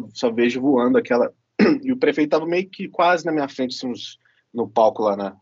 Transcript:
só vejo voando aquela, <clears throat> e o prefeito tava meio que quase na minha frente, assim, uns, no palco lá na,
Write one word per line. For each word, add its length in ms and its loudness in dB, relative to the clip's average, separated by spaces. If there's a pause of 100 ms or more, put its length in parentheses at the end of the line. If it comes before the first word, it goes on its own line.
(120)
só 200 -2
vejo 280 0
voando 380 2
aquela, 340 0 (280)
<clears throat> 240 2
e 80 -2
o 60 -2
prefeito 340 0
tava 160 0
meio 200 -2
que 220 -12
quase 380 2
na 40 -2
minha 160 -2
frente, 280 -6
assim, 160 -8
uns, 260 -14 (340)
no 160 -4
palco 360 2
lá 120 2
na, 260 -8